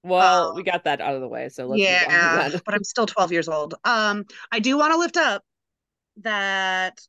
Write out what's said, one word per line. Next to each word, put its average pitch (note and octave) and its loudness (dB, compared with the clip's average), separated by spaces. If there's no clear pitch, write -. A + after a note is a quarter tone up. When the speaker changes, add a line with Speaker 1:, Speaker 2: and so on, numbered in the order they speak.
Speaker 1:
Well, F3+ 4
Speaker 2:
Um, - -10
Speaker 1:
we F3+ -8
got F3 -4
that C#3+ -2
out C#3 -4
of C3 -6
the B2+ -8
way, B2 -8
so B2+ -10
let's G#3+ 0
move F#3+ 4
on F#3 4
to - 2
Speaker 2:
yeah, E3 4
Speaker 1:
that. E3+ -6
<laughs> - -18
Speaker 2:
but G3+ -6
I'm G3+ -2
still A3+ -2
twelve F#3+ 0
years E3+ 0
old. D#3 -4
Um, G#3+ 0
I A#3 -2
do C4 0
wanna D4+ 4
lift E4+ 0
up C4+ 0
that F#3+ -4